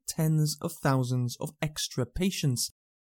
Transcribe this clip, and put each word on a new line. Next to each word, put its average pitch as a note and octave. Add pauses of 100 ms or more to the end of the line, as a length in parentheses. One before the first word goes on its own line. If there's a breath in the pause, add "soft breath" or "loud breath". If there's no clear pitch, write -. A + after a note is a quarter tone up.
tens D#3
of -
thousands B2+
of C#3
extra D3+
patients D#3+ (400)